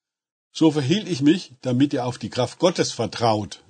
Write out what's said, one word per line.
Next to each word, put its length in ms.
So 160
verhielt 380
ich 140
mich, 400
damit 320
ihr 100
auf 140
die 100
Kraft 300
Gottes 340
vertraut 760